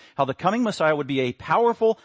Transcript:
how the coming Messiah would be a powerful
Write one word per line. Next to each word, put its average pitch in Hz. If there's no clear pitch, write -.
how 139
the 131
coming 220
Messiah 170
would 147
be 135
a 123
powerful 220